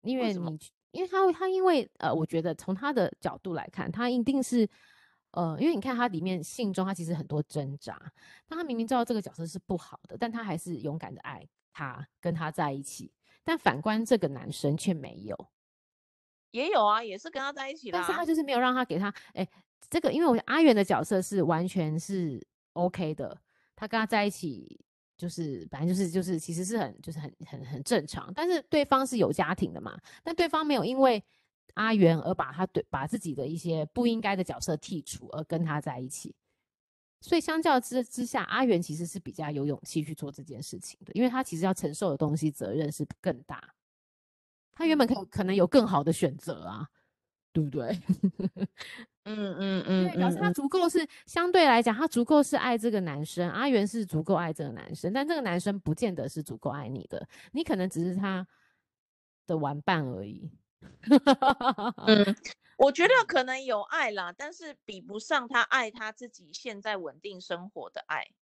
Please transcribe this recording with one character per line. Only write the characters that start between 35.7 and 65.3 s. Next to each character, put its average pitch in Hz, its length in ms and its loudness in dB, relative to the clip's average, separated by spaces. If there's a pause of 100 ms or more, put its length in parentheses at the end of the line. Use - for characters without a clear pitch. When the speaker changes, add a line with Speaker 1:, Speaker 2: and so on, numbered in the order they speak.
Speaker 1:
在 127 180 -6
一 131 80 -8
起。 - 260 -14 (880)
所 - 140 -2
以 320 60 2
相 320 200 -2
较 294 180 4
之， 247 240 -2
之 240 220 -6
下， 233 180 -4
阿 247 200 0
元 196 180 4
其 151 140 -6
实 170 100 -6
是 175 140 -10
比 131 120 -12
较 151 180 -8
有 143 160 -4
勇 147 180 -2
气 156 200 -4
去 156 100 -8
做 143 180 -10
这 143 120 -16
件 139 180 -14
事 - 160 -12
情 - 260 -16
的， - 100 -18
因 226 100 2
为 254 60 4
他 254 120 -2
其 170 160 -6
实 170 80 0
要 185 80 2
承 156 200 -4
受 175 180 -2
的 139 60 -2
东 151 200 2
西， 156 140 0
责 113 200 -6
任 147 200 -2
是 147 140 -4 (140)
更 131 240 -4
大。 - 300 -16 (1000)
他 330 120 -4
原 320 100 6
本 254 120 6
可， 247 80 4
Speaker 2:
嗯。 - 160 -6
Speaker 1:
可 202 120 -2
能 190 120 2
有 180 100 8
更 233 220 6
好 147 160 2
的 160 100 2
选 143 240 0
择 87 280 -10
啊， 107 220 -8 (640)
对 156 120 2
不 143 60 -2
对？ 135 280 -4
<laughs> 185 720 -2 (540)
Speaker 2:
嗯， 208 340 -6
嗯， 190 300 -2
嗯， 185 220 4
Speaker 1:
对， 170 80 -4
表 180 120 4
示 175 60 0
他 - 160 2
足 277 180 -2
够 359 180 2
是， 330 160 2
Speaker 2:
嗯， - 20 -2
嗯。 - 40 -16 (160)
Speaker 1:
相 349 260 0
对 349 140 8
来 240 160 8
讲， 226 140 2
他 302 120 0
足 - 160 2
够 294 200 8
是 285 120 0
爱 240 220 0
这 220 140 0
个 208 80 0
男 151 260 -2
生， 175 240 -2
阿 233 180 -2
元 214 200 4
是 220 180 -4
足 156 160 -2
够 185 140 2
爱 160 180 -2
这 156 100 -6
个 139 100 -6
男 82 200 -12
生， 180 180 -4
但 277 160 0
这 339 60 0
个 302 80 0
男 180 180 0
生 202 200 -2
不 156 160 -2
见 208 180 0
得 135 160 -4
是 151 140 -8
足 117 140 -10
够 139 120 -4
爱 131 180 -6
你 120 200 -8
的， - 200 -10 (260)
你 311 100 -4
可 302 120 0
能 185 140 -2
只 165 140 -4
是 180 120 -2
他 190 300 -2 (1000)
的 165 100 -2
玩 147 240 -4
伴 165 240 2
而 117 180 -8
已。 107 280 -14 (500)
<laughs> 262 1040 4
Speaker 2:
嗯， 208 300 8 (420)
我 277 140 8
觉 339 160 4
得 494 60 10 (120)
可 302 180 4
能 262 200 -4
有 226 200 0
爱 277 280 -2
啦， 185 180 -4
Speaker 1:
嗯。 175 80 -14
Speaker 2:
但 294 160 -12
是 320 220 -14 (100)
比 190 160 -14
不 190 160 -12
上 240 300 0